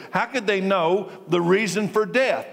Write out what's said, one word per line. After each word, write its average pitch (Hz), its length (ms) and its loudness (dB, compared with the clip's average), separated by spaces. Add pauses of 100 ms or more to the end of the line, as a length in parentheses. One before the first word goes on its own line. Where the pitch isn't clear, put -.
how 202 160 -2
could 240 220 -4
they 202 140 2
know 190 500 0 (160)
the 175 120 2
reason 190 500 2
for 214 180 0
death? 220 460 0